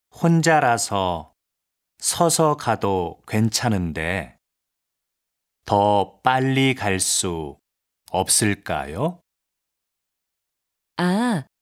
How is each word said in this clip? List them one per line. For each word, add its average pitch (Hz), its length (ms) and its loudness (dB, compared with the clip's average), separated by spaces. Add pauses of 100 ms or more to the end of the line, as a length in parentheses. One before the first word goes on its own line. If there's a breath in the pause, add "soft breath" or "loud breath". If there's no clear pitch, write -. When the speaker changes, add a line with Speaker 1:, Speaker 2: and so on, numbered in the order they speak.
(120)
Speaker 1:
혼자라서 120 1200 0 (680)
서서 160 580 2
가도 98 720 -2
괜찮은데 92 1080 -2 (1300)
더 101 560 2
빨리 131 520 2
갈 98 260 -2
수 80 600 -4 (520)
없을까요? 104 1080 -2 (1800)
Speaker 2:
아, 185 480 0 (160)